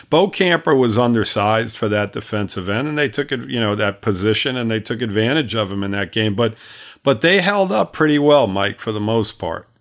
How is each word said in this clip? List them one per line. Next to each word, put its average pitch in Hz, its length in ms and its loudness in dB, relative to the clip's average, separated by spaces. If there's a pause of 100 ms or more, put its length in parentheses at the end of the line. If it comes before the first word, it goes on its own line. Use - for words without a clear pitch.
(100)
Bo 185 180 4
Camper 170 460 0
was 120 240 4
undersized 110 800 0
for 110 100 -2
that 104 240 -2
defensive 101 560 -6
end, 117 200 -2
and 151 100 -4
they 147 100 0
took 139 240 -6
it, 127 160 -6
you 131 120 -4
know, 107 160 0
that 104 260 -2
position, 107 540 0
and 117 140 -2
they 110 100 -2
took 110 200 -6
advantage 113 540 0
of 104 180 -2
him 101 100 -2
in 98 100 -4
that 101 200 -4
game. 110 220 0
But, 110 200 0 (500)
but 131 180 2
they 185 180 4
held 190 320 0
up 202 220 0
pretty 151 240 2
well, 143 300 6
Mike, 98 320 -2
for 113 120 -4
the 107 80 -6
most 110 380 0
part, 85 280 -8 (140)